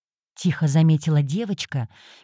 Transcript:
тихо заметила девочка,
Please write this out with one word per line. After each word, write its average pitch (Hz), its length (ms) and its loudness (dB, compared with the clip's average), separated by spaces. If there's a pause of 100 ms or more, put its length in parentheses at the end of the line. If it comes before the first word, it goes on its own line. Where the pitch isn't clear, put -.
(360)
тихо 160 320 -2
заметила 156 560 2
девочка, 151 640 -6 (340)